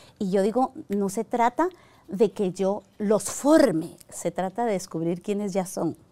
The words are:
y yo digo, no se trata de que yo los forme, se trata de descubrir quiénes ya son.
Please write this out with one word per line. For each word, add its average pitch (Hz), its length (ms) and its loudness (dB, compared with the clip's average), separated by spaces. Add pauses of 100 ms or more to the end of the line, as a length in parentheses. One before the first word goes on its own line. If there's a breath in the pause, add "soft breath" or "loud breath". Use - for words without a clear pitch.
(180 loud breath)
y 196 120 -4
yo 196 120 2
digo, 226 300 0 (160)
no 202 220 -2
se 226 140 -6
trata 240 440 0 (400 soft breath)
de 202 240 2
que 185 200 -2
yo 196 300 -2 (160)
los 208 260 2
forme, 269 720 2 (140)
se - 200 -6
trata 185 340 -4
de 226 80 0
descubrir 175 500 -4
quiénes 202 300 -4
ya 185 140 -2
son. 175 300 -4 (160)